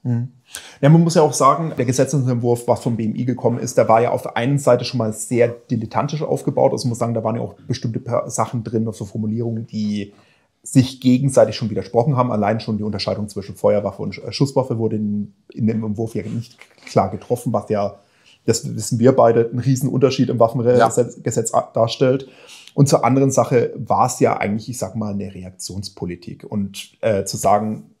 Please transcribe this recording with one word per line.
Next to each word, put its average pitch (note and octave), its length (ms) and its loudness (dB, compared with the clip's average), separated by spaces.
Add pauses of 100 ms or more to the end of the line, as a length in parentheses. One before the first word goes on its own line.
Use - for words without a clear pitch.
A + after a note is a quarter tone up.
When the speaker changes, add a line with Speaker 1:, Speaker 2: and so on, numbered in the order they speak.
Speaker 1:
Mhm. B2 260 -2 (520)
Ja, C#3+ 80 4
man E3 140 8
muss D#3 120 0
ja E3+ 60 6
auch D3 120 4
sagen, D3 440 2
der B2 80 0
Gesetzentwurf, B2 800 0
was A#2 120 2
vom A#2 160 -2
B A2+ 100 -4
M G#2+ 100 -2
I B2 100 -4
gekommen A#2+ 340 -2
ist, - 180 -4
der A2 120 4
war A2+ 120 6
ja A#2+ 100 0
auf - 100 -2
der - 160 -8
einen C3+ 200 0
Seite A#2+ 280 4
schon B2+ 120 -6
mal A2+ 140 0
sehr A#2 380 0
dilettantisch B2 720 -4
aufgebaut. C3+ 500 0
Also B2+ 140 -6
man B2 40 0
muss A2+ 100 -4
sagen, A#2 140 0
da G#2+ 100 -4
waren A2 120 -2
ja A#2+ 60 -4
auch G2+ 140 -8 (120)
bestimmte A#2 320 -6
Per-, B2+ 300 -4
Sachen A2 340 -4
drin, A2+ 300 -4
so G#2+ 120 -10
Formulierungen, A2 600 -6
die G#3 460 -4 (500)
sich - 380 0
gegenseitig B2+ 540 4
schon A2 140 -4
widersprochen A#2 460 0
haben. B2 160 0
Allein G#2+ 280 0
schon A2 180 -4
die G#2+ 60 -4
Unterscheidung G2+ 440 -4
zwischen G2 280 -10
Feuerwaffe G2+ 460 0
und G#2 120 -6
Sch-, - 100 -14
äh, - 80 -10
Schusswaffe C3 460 0
wurde A2 180 -2
in, G#2 380 -4 (180)
in G#2+ 160 -2
dem A2 160 -2
Entwurf G#2+ 320 -4
ja G2+ 80 -4
nicht A2+ 340 -10 (280)
klar G2 240 2
getroffen, A#2+ 420 -6
was G#2+ 180 -2
ja, G2+ 300 -2 (460)
das A#2 300 -2
wissen A2+ 240 -4
wir B2+ 140 6
beide, A#2 360 4
einen B2 100 -4
Riesenunterschied C3 680 0
im A#2+ 100 -2
Waffengesetz A#2 560 4
Speaker 2:
Ja. - 260 -2
Speaker 1:
Gesetz A#2 320 -2
a-, - 200 0
darstellt. B2+ 560 0 (440)
Und B2 140 4
zur - 160 2
anderen C3+ 280 4
Sache A#2+ 440 2
war G2+ 300 2
es - 160 -2
ja A2 160 2
eigentlich, G#2+ 320 -4
ich A#2 80 -10
sag G2+ 180 -8
mal, G#2 160 -4
eine G2 220 -6
Reaktionspolitik. F#2 1160 -12
Und, G2 420 -6 (100)
äh, G2+ 240 0
zu - 100 -8
sagen G#2 640 0